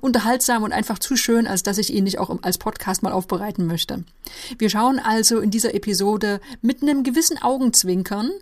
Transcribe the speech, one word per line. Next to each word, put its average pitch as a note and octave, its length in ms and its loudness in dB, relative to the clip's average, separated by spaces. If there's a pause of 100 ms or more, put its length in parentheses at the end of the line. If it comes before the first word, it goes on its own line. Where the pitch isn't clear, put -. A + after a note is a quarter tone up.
unterhaltsam A#3+ 600 2
und G#3 100 -4
einfach G#3+ 260 -4
zu - 160 -2
schön, A#3 320 4
als F#3+ 160 -4
dass G3+ 140 0
ich - 160 -2
ihn G3 100 2
nicht G3 160 -2
auch F#3 100 -4
im, F3+ 140 -6
als F#3 140 0
Podcast - 460 -4
mal F#3+ 100 -2
aufbereiten F#3+ 520 -2
möchte. E3 380 -4 (540)
Wir G#3+ 120 2
schauen B3 300 2
also A3 400 2
in G#3+ 100 2
dieser A3+ 240 0
Episode G3+ 680 0 (200)
mit C4 200 0
einem C#4+ 220 2
gewissen D4 380 0
Augenzwinkern, A3 920 0 (100)